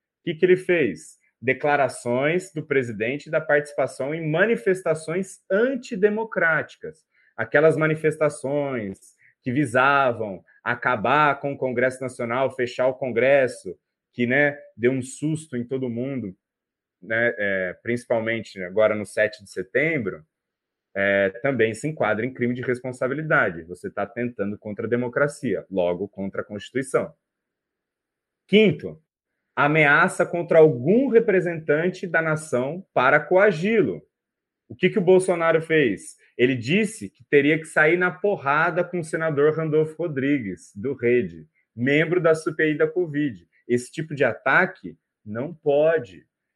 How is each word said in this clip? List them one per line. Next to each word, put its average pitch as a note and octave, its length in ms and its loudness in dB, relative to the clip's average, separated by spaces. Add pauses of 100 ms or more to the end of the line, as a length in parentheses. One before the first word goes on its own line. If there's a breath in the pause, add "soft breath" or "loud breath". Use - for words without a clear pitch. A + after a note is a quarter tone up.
(240)
que F3 120 -6
que D#3+ 100 2
ele F3+ 120 6
fez? D3 600 -2 (240)
Declarações C3+ 1120 0
do D#3 100 -8
presidente B2+ 640 -2
da D#3 120 -2
participação D3 720 -2
em D#3+ 160 -6
manifestações F3+ 1080 -2 (100)
antidemocráticas. G#3 1600 -2 (300)
Aquelas D3+ 420 4
manifestações D3 1400 -2 (260 soft breath)
que B2+ 100 -6
visavam B2+ 920 0 (200 soft breath)
acabar B2 760 2
com C#3+ 140 -6
o C3 40 -10
Congresso B2+ 440 -2
Nacional, B2+ 520 -4
fechar B2+ 340 -2
o - 80 -2
Congresso, B2 840 0 (320)
que, A#2+ 160 -2
né, C#3+ 300 2 (180)
deu A#2 160 2
um C3 100 -2
susto D3+ 540 -6
em A#2+ 80 -6
todo C3 260 -6
mundo, A#2 460 -8 (680)
né, A2+ 360 -2
é, F#2+ 360 -4 (100)
principalmente A2+ 800 -4
agora G#2+ 320 2
no G#2 100 -6
sete G#2+ 380 -2
de F#2+ 60 -20
setembro, G#2 760 -4 (680)
é, G2 340 2 (140)
também A2+ 320 0
se D3 120 -8
enquadra G#2+ 380 -2
em B2+ 80 -8
crime B2 220 -2
de B2 80 -8
responsabilidade. B2+ 1000 -2
Você F2 260 -12
tá G2+ 160 -6
tentando G#2 520 -6
contra G#2+ 300 -10
a - 20 -10
democracia, B2 800 -2
logo F2+ 400 -2
contra G2 320 -8
a - 20 -10
Constituição. A2+ 680 -6 (1300)
Quinto, F#3 520 2 (560)
ameaça D#3 720 4
contra E3 320 0
algum D#3+ 500 6
representante F3 1000 0
da E3 140 0
nação D#3 720 -4
para C#3 260 4
coagi-lo. F3+ 840 2 (640)
O G#2+ 80 -18
que F#3 140 2
que G#3+ 100 0
o F#3 40 2
Bolsonaro E3+ 580 4
fez? D3 560 0 (200 soft breath)
Ele C3 180 4
disse D#3 540 -2
que - 140 -20
teria D3 340 4
que D#3+ 80 -10
sair D#3+ 300 2
na F3+ 160 0
porrada E3 720 -2
com F3 160 -8
o D#3+ 40 -6
senador D#3 520 0
Randolfo D#3 400 -2
Rodrigues, C3+ 800 -4
do B2+ 180 -6
Rede, G#2+ 540 -2 (280)
membro D3+ 440 2
da D#3+ 160 4
C D#3+ 180 -4
P D#3 180 0
I D3+ 60 -4
da D#3+ 100 2
covid. D3 600 -4 (200)
Esse B2 240 -2
tipo D#3 220 -10
de C3+ 100 0
ataque D#3 760 0 (280)
não A#2+ 280 -8
pode. D3+ 760 0 (280)